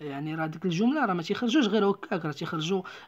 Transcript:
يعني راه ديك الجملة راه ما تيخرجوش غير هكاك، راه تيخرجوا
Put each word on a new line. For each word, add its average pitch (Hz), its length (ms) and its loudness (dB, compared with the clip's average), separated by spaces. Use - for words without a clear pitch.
يعني 151 340 -6
راه 160 120 -2
ديك 160 180 -6
الجملة 233 400 2
راه 196 100 2
ما 170 80 -2
تيخرجوش 226 440 2
غير 202 240 4
هكاك، 196 340 -2
راه 151 80 -2
تيخرجوا 170 500 -2